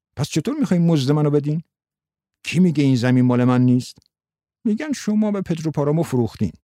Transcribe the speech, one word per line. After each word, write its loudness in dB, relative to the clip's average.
پس -4
چطور -2
می‌خواین 2
مزد 2
منو 0
بدین؟ -2
کی -2
میگه 2
این 4
زمین 2
مال 2
من 2
نیست؟ 0
می‌گن -2
شما -2
به -2
پدرو -4
پارامو 0
فروختین. -2